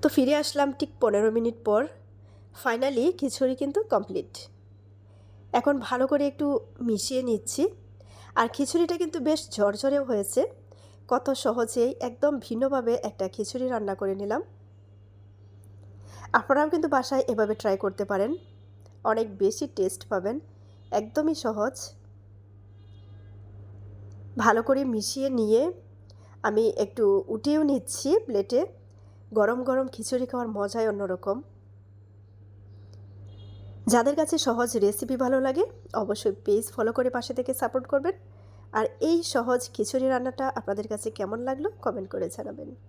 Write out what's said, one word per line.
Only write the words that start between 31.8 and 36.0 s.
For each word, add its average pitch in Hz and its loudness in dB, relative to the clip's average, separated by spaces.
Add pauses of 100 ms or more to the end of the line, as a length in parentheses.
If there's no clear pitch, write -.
যাদের 247 4
কাছে 311 2
সহজ 240 0
রেসিপি 208 0
ভালো 262 2
লাগে 269 2 (300)
অবশ্যই 208 -2 (120)